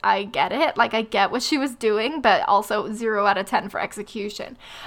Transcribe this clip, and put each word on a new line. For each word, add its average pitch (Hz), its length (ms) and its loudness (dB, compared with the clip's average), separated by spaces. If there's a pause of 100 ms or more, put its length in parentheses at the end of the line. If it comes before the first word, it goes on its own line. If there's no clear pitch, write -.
I 202 200 2
get 185 280 0
it. 269 260 2
Like, 233 160 2
I 220 80 2
get 202 300 2
what 247 100 -2
she 311 160 0
was 269 160 -2
doing, 226 480 0
but 208 260 4
also 208 460 0
zero 214 320 0
out 196 140 4
of 196 80 -4
ten 196 200 -2
for - 120 -8
execution. 208 800 -8 (280)